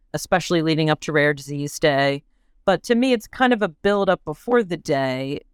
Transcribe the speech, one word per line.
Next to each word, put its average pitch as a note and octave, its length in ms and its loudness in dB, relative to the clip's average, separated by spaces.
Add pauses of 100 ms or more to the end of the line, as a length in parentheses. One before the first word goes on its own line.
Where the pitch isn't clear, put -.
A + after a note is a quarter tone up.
(120)
especially E3+ 480 -2
leading D#3 300 0
up D3+ 100 0
to D#3+ 120 -6
Rare D3 200 4
Disease C#3+ 460 -8
Day. C#3 460 0 (400)
But F#3 180 0
to A#3+ 120 0
me, B3 200 2
it's A3 120 -4
kind B3+ 280 0
of G#3 80 0
a F#3+ 60 0
build-up G3 580 0
before A#3 360 0
the F3 140 -6
day. C3+ 640 -4 (120)